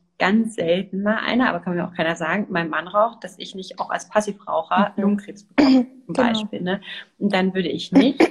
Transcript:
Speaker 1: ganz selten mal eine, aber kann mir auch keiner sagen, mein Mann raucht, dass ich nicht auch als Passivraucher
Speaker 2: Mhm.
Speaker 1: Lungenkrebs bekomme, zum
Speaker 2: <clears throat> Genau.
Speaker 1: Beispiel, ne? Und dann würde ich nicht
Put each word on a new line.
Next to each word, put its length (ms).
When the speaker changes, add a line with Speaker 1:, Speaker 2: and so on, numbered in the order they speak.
Speaker 1:
ganz 360
selten 480
mal 160
eine, 300
aber 120
kann 140
mir 120
auch 80
keiner 220
sagen, 340
mein 200
Mann 180
raucht, 360
dass 140
ich 160
nicht 260
auch 100
als 180
Passivraucher 880
Speaker 2:
Mhm. 60
Speaker 1:
Lungenkrebs 420
bekomme, 420
zum 80
Speaker 2:
<clears throat> 0
Genau. 140
Speaker 1:
Beispiel, 340
ne? 180
Und 140
dann 200
würde 160
ich 220
nicht 400